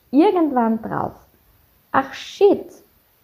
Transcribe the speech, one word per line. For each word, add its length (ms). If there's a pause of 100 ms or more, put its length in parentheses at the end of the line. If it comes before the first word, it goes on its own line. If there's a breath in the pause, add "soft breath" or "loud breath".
(100)
irgendwann 720
drauf, 300 (800)
ach 220
shit, 540 (580)